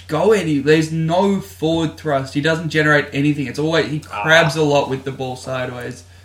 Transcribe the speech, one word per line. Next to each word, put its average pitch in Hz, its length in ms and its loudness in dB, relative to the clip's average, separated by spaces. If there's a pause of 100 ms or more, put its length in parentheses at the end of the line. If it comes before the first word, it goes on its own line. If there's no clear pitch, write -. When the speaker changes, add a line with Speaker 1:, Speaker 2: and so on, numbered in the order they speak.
Speaker 1:
go 165 240 2
any-, 165 260 2
there's 156 320 4
no 175 500 0
forward 160 560 -2
thrust. 139 380 -4
He 147 60 -2
doesn't 160 300 0
generate 151 420 4
anything. 143 340 0
It's 123 140 -8
always, 160 300 0
he 151 200 -4
Speaker 2:
Ah. 104 120 -6
Speaker 1:
crabs 156 340 4
a 160 80 0
lot 143 260 2
with 131 140 -6
the 135 80 -6
ball 131 240 -8
sideways. 127 680 -8 (220)